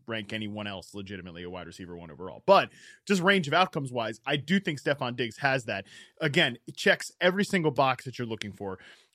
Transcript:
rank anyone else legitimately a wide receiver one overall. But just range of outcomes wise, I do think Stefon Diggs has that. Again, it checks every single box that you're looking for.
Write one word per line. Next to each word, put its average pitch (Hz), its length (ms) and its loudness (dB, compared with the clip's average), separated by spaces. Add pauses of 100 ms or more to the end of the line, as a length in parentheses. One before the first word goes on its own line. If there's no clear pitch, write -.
rank 110 240 -6
anyone 104 360 -6
else 98 260 -12
legitimately 92 500 -10
a 87 60 -10
wide 90 180 -10
receiver 87 300 -14
one 85 140 -16
overall. 82 340 -12
But 180 240 6 (360)
just 196 160 0
range 185 280 4
of 139 40 0
outcomes 160 380 2
wise, 113 340 -4
I 147 120 0
do 175 240 0
think 160 200 -4
Stefon 131 360 -2
Diggs 117 220 -4
has 135 260 2
that. 101 200 -4 (360)
Again, 147 440 2
it - 120 -12
checks - 420 2
every 185 240 4
single 165 280 2
box 131 340 2
that 127 120 -10
you're 123 80 -6
looking 107 280 -8
for. 98 260 -8 (360)